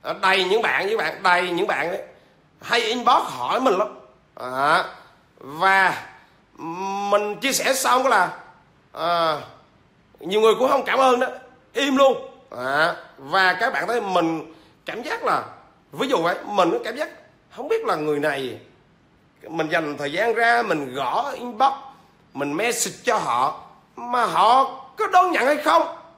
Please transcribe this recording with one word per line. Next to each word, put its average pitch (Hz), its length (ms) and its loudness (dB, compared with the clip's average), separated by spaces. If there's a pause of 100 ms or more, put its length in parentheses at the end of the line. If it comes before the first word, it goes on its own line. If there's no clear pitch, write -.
À, 156 200 -6
đầy 190 220 2
những 196 180 2
bạn 160 260 0
với 220 100 -2
bạn, 160 260 -4
đầy 180 260 4
những 175 180 -2
bạn 156 220 -2
ấy, 196 120 -6 (600)
hay 233 200 0
inbox 240 420 2
hỏi 147 360 -4
mình 247 140 4
lắm. 202 140 0 (480)
À, 139 480 2 (540)
và 180 680 2 (1040)
mình 208 260 0
chia 262 160 -4
sẻ 247 220 0
xong 262 340 2
là, 196 220 4 (640)
à, 165 440 0 (800)
nhiều 196 220 0
người 220 180 6
cũng 262 100 2
không 277 160 0
cảm 254 140 0
ơn 254 200 6
đó, 262 80 0 (460)
im 269 240 0
luôn. 269 320 4 (280)
À, 143 380 0 (220)
và 180 360 2
các 170 200 -2
bạn 151 140 -2
thấy 233 140 -2
mình 165 520 0 (320)
cảm 202 180 -10
giác 466 200 -8
là, 160 200 0 (480)
ví 185 160 -4
dụ 254 100 2
vậy, 170 180 0 (100)
mình 180 260 2
có - 120 0
cảm 233 140 -8
giác 311 120 -6 (460)
không 254 120 -10
biết 453 180 -2
là 196 100 0
người 151 240 -2
này, 135 380 -4 (880)
mình 156 220 -4
dành 151 280 -2
thời 143 140 -6
gian 214 220 0
ra, 233 280 2
mình 147 340 -4
gõ 156 400 -2
inbox, 247 380 0 (600)
mình 143 200 -4
message 214 500 -4
cho 226 140 0
họ, 131 440 -2 (340)
mà 240 300 -2
họ 214 540 2 (180)
có 427 100 -2
đón 370 240 6
nhận 233 140 2
hay 285 120 2
không? 311 380 2 (220)